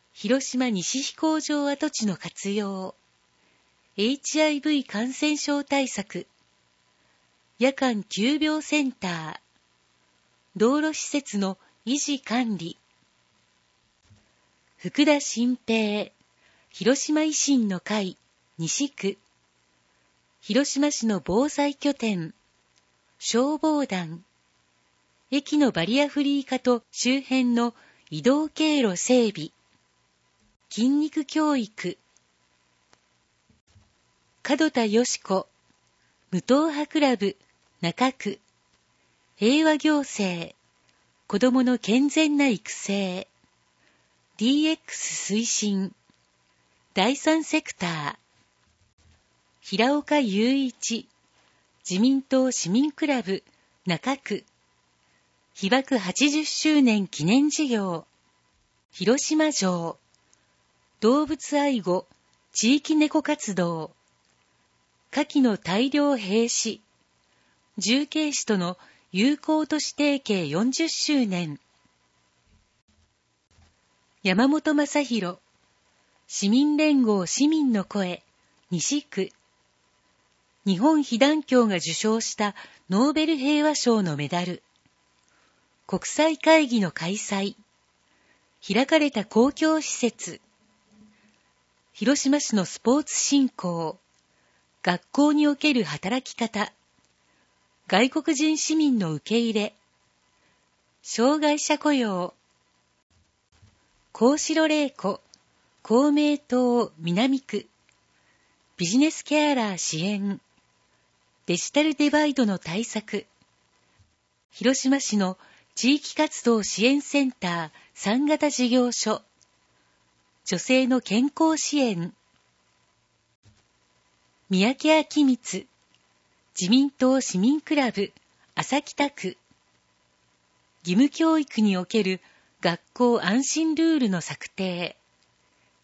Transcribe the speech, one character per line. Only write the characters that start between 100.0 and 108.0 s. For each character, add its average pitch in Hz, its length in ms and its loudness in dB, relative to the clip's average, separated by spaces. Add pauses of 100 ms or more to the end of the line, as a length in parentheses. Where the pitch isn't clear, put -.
障 269 400 2
害 302 160 2
者 294 200 -2
雇 302 140 0
用。 202 400 -2 (1800)
幸 269 260 4
四 - 160 -4
郎 320 140 4
玲 294 200 0
子、 - 320 -8 (600)
公 269 280 4
明 294 280 2
党 240 600 0
南 214 440 0
区。 - 240 -8 (1120)